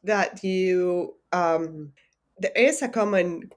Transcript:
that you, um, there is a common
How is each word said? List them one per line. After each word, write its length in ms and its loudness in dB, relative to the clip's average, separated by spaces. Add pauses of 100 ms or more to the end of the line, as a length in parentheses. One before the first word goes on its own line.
that 400 -2
you, 720 0 (160)
um, 580 0 (480)
there 160 -4
is 280 4
a 60 -2
common 680 0